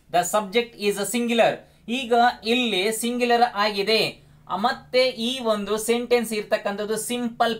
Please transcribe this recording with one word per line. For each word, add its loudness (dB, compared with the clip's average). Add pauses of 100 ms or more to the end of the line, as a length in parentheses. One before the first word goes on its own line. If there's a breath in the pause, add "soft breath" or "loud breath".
(160)
the 4 (100)
subject 0 (160)
is 0
a -2
singular. 2 (480 soft breath)
ಈಗ -2 (400)
ಇಲ್ಲಿ 0 (200)
ಸಿಂಗ್ಯುಲರ್ 2 (200)
ಆಗಿದೆ. 0 (500 soft breath)
ಆ, -2 (100)
ಮತ್ತೆ 0 (260)
ಈ -2 (220)
ಒಂದು -2 (140)
ಸೆಂಟೆನ್ಸ್ 0
ಇರ್ತಕ್ಕಂಥದ್ದು -4 (140)
ಸಿಂಪಲ್ -2